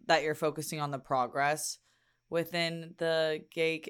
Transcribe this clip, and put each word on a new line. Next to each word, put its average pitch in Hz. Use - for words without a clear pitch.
that 160
you're 151
focusing 156
on 147
the 139
progress 139
within 165
the 160
gay 160